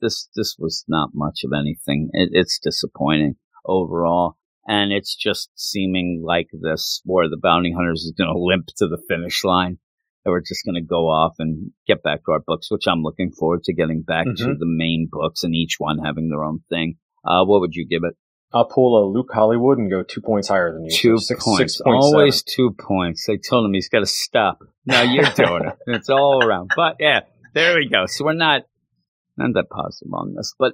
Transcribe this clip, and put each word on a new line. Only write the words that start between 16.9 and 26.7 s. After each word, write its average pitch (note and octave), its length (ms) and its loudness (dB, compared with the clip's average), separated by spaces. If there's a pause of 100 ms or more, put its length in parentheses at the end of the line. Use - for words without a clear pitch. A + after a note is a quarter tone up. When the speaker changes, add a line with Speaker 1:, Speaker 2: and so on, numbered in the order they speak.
Speaker 1:
Uh, F2 180 4
what G2+ 160 6
would E2+ 160 -2
you E2+ 100 -6
give E2+ 200 -2
it? E2 100 -6 (380)
Speaker 2:
I'll A#2 160 2
pull A#2+ 340 4
a G2 80 0
Luke A#2+ 220 -4
Hollywood A#2 460 4
and G2+ 100 -2
go F#2 140 -2
two - 180 -12
points G#2 260 -2
higher F2+ 240 0
than D#2+ 140 -10
you. D#2+ 60 -10
Speaker 1:
Two A2+ 260 4
Speaker 2:
So A#2+ 160 -4
six, - 100 -8
Speaker 1:
points. G#2 160 2 (140)
Speaker 2:
six - 80 -10
point B2+ 220 4
seven. D3 160 6
Speaker 1:
Always C#3+ 240 4
two B2 360 0
points. F2+ 460 -2
They G#2 120 0
told A#2+ 280 2
him G2 80 0
he's F#2+ 160 -2
gotta G#2 160 2
stop. - 540 0 (260)
Now B2+ 160 4
you're B2+ 220 4 (120)
doing E2+ 300 2
it. - 160 -8
Speaker 2:
<laughs> - 60 -18
Speaker 1:
It's A#2 220 -2
all C#3 320 4
around. F#2+ 340 0